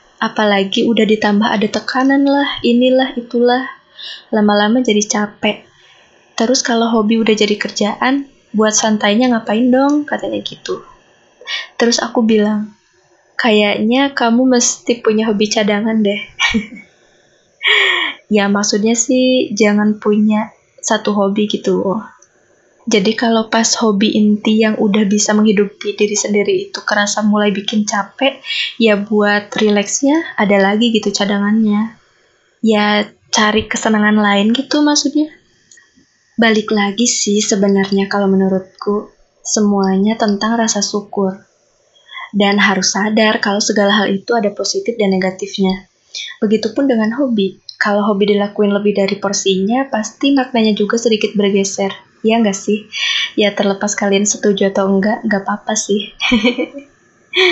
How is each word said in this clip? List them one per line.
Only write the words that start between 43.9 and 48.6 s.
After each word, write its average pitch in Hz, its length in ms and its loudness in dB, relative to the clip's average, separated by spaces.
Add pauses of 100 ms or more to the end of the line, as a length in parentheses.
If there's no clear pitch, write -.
hal 202 160 2
itu 196 240 -2
ada 214 240 0
positif 202 400 -4
dan 196 160 0
negatifnya. 190 800 -2 (480)
Begitupun 220 480 -2
dengan 220 280 0
hobi. 214 460 -2 (200)
Kalau 208 240 0
hobi 208 240 0
dilakuin 202 400 0